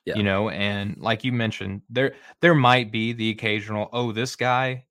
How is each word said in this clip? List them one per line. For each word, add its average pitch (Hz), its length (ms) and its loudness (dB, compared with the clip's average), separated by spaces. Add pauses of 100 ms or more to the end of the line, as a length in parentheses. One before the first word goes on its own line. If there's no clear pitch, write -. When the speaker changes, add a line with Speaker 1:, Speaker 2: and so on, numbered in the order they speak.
Speaker 1:
Yeah. 87 120 -4
Speaker 2:
you 104 60 2
know? 101 260 2
And 101 480 -4
like 110 260 -2
you 131 80 -2
mentioned, 107 580 -4
there, 123 260 -2 (260)
there 170 140 8
might 123 360 4
be 113 220 -2
the 110 160 -2
occasional, 107 640 -4
"Oh, 120 180 -2
this 113 240 -4
guy 127 560 0